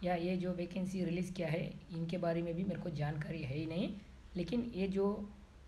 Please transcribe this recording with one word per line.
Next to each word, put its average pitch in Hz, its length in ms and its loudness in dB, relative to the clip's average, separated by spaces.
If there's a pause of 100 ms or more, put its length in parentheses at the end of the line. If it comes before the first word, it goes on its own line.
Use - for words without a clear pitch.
या 180 120 4
ये 175 220 2
जो 180 160 2
vacancy 180 520 0
release 170 280 2
किया 170 140 0
है 156 160 2 (280)
इनके 165 260 -2
बारे 170 240 4
में 170 140 0
भी 180 80 2
मेरे 175 180 0
को 180 80 -4
जानकारी 151 540 -2
है 131 140 -2
ही 160 80 0
नहीं। 170 240 0 (460)
लेकिन 233 400 0
ये 196 120 2
जो 196 200 4 (600)